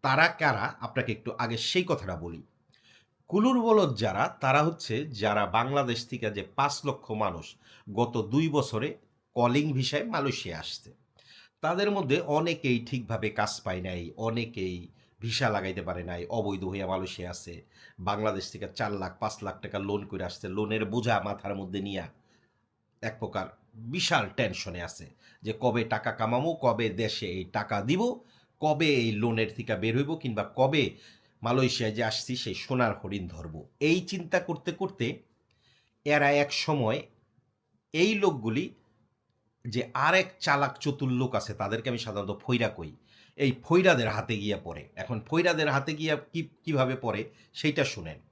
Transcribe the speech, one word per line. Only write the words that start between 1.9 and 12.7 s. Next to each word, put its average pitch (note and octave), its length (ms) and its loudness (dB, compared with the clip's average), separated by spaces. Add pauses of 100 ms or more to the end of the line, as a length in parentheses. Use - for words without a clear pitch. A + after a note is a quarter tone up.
বলি। E2 280 -10 (840)
কুলুর A#3+ 340 4
বলদ G3 360 6
যারা, G#2 440 0
তারা C#3 220 4
হচ্ছে D3+ 420 -2
যারা G#2 400 2
বাংলাদেশ A#2+ 640 0
থেকে A2+ 240 -4
যে G2+ 120 -6 (120)
পাঁচ C#3+ 300 0
লক্ষ C3+ 260 -4
মানুষ F#2+ 440 -2 (380)
গত A#2 340 0
দুই D3 220 4
বছরে C3+ 480 0 (380)
কলিং C3 380 4
ভিসায় C3+ 300 0
মালয়েশিয়া C3+ 560 -2
আসছে, - 340 -12 (680)
তাদের F#3 300 2
মধ্যে E3+ 300 2
অনেকেই D3 640 2